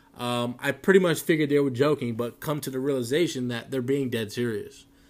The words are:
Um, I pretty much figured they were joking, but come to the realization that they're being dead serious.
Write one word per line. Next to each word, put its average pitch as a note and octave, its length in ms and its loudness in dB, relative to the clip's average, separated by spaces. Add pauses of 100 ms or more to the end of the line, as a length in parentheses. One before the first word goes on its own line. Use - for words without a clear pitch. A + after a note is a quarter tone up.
(180)
Um, B2 420 -2
I C#3 120 0
pretty F#3+ 280 4
much F3 220 2
figured D3+ 280 2
they C#3+ 100 4
were C#3+ 100 2
joking, B2+ 460 2
but A#2 240 -6
come D3+ 220 -4
to C3+ 100 -8
the C3 80 -4
realization C3 720 0
that A#2 200 -8
they're C3 120 -2
being C3+ 280 0
dead A2+ 220 -2
serious. A#2 540 -6 (240)